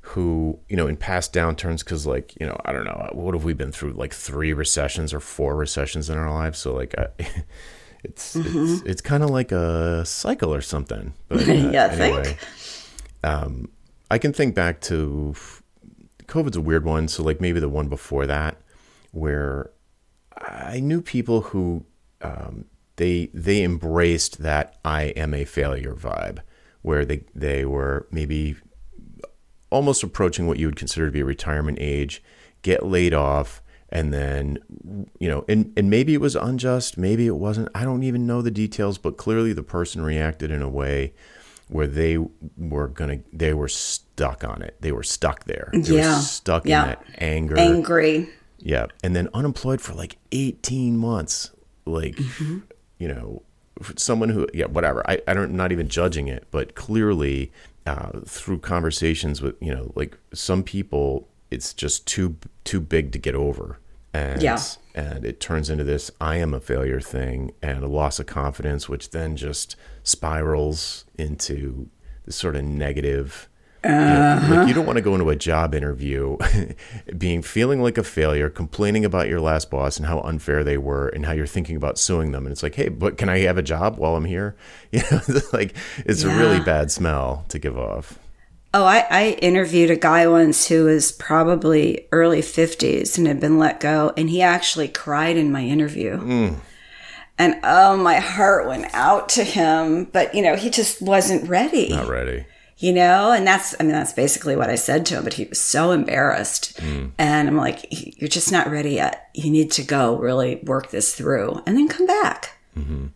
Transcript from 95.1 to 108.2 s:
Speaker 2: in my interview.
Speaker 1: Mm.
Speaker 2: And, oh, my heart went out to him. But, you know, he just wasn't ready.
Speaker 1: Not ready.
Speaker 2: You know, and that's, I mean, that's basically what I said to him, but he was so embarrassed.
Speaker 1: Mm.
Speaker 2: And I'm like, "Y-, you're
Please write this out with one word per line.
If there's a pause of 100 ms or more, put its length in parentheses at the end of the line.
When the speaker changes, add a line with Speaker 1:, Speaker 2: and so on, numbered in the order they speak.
Speaker 2:
in
my
interview.
Speaker 1:
Mm. (840)
Speaker 2:
And,
oh,
my
heart
went
out
to
him.
But,
you
know,
he
just
wasn't
ready.
Speaker 1:
Not
ready. (340)
Speaker 2:
You
know,
and
that's,
I
mean,
that's
basically
what
I
said
to
him,
but
he
was
so
embarrassed.
Speaker 1:
Mm.
Speaker 2:
And
I'm
like,
"Y-,
you're